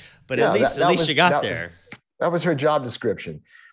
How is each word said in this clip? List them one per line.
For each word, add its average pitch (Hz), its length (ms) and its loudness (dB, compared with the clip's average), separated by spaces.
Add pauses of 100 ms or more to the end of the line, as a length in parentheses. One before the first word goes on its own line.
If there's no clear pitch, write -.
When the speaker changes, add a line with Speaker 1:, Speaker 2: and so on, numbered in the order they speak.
(280)
Speaker 1:
But 127 120 -4
Speaker 2:
Yeah, 113 100 4
Speaker 1:
at - 40 0
least, - 220 0
Speaker 2:
that, 139 60 -4
Speaker 1:
at 165 40 4
Speaker 2:
that 175 60 4
Speaker 1:
least 175 100 2
Speaker 2:
was, 156 60 0
Speaker 1:
she 156 60 -2
got 156 180 4
Speaker 2:
that 147 120 2
was, 110 60 -2
Speaker 1:
there. 85 220 -6 (480)
Speaker 2:
that 170 120 0
was 170 120 -2
her 165 120 0
job 147 280 2
description. 92 580 -6 (320)